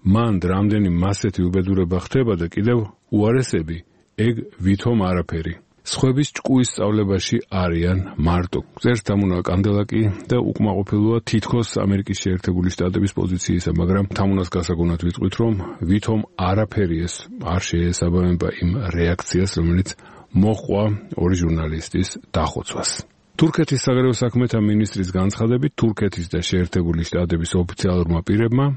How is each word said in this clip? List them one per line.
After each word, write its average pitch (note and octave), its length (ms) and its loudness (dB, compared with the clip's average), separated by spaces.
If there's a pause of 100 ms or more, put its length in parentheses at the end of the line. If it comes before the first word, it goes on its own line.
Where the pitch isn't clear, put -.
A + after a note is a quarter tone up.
(140)
მან A2+ 260 4
რამდენი G2 500 2 (120)
მასეთი G2 460 0
უბედურება F#2 560 0
ხდება C3 360 0
და E2+ 140 -2
კიდევ A#2+ 240 2 (340)
უარესები, G#2 640 0 (380)
ეგ A2+ 180 2 (300)
ვითომ G2+ 360 2 (100)
არაფერი. E2+ 460 -2 (240)
სხვების C3+ 560 0
ჭკუის B2+ 340 2
სწავლებაში G#2 680 0 (140)
არიან F2+ 480 2 (220)
მარტო“, F2 400 2 (240)
წერს A#2+ 240 2
თამუნა G2+ 300 2 (100)
კანდელაკი G2+ 540 0 (280)
და B2 80 2 (120)
უკმაყოფილოა G#2+ 760 0
თითქოს A2+ 440 0 (160)
ამერიკის G2 360 0
შეერთებული F2+ 500 0
შტატების F#2 460 0
პოზიციისა, F#2 540 -2 (100)
მაგრამ F#2+ 320 2
თამუნას F#2+ 420 0
გასაგონად E2+ 520 -2
ვიტყვით, F#2+ 340 -2
რომ A#2 140 2 (360)
ვითომ G#2+ 300 0 (160)
არაფერი G2 600 0 (100)
ეს - 80 -8 (280)
არ F2+ 260 -2
შეესაბამება F2 800 0 (140)
იმ F2 80 2 (260)
რეაქციას, F2+ 600 0
რომელიც F2 320 2 (480)
მოჰყვა G#2 480 2 (320)
ორი F2+ 240 2
ჟურნალისტის D#2+ 680 -2 (200)
დახოცვას. - 640 -4 (500)
თურქეთის D#3 400 2
საგარეო B2+ 420 2
საქმეთა A#2+ 380 0
მინისტრის G#2 560 0
განცხადებით, A2+ 640 0
თურქეთის G2+ 480 0
და E2+ 160 -2
შეერთებული E2+ 640 0
შტატების E2+ 480 -2
ოფიციალურმა F2 720 0
პირებმა A#2 380 2 (100)